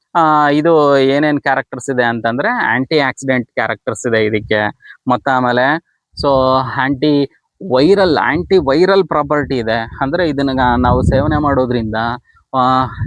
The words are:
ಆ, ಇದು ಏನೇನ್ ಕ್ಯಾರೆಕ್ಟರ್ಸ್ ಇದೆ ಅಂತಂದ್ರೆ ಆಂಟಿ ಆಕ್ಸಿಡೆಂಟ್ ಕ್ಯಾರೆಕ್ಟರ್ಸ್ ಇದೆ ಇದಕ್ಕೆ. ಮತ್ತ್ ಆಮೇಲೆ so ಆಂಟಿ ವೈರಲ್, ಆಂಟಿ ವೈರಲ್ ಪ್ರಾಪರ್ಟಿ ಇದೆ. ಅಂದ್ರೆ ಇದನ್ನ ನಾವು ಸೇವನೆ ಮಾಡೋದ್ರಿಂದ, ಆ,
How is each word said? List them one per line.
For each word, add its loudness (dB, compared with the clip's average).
ಆ, 2
ಇದು 4
ಏನೇನ್ 2
ಕ್ಯಾರೆಕ್ಟರ್ಸ್ -4
ಇದೆ 0
ಅಂತಂದ್ರೆ -2
ಆಂಟಿ -2
ಆಕ್ಸಿಡೆಂಟ್ -2
ಕ್ಯಾರೆಕ್ಟರ್ಸ್ -6
ಇದೆ 2
ಇದಕ್ಕೆ. -2
ಮತ್ತ್ -2
ಆಮೇಲೆ 0
so 0
ಆಂಟಿ 0
ವೈರಲ್, 2
ಆಂಟಿ 0
ವೈರಲ್ 2
ಪ್ರಾಪರ್ಟಿ -2
ಇದೆ. -2
ಅಂದ್ರೆ -2
ಇದನ್ನ -2
ನಾವು 2
ಸೇವನೆ 0
ಮಾಡೋದ್ರಿಂದ, 0
ಆ, 2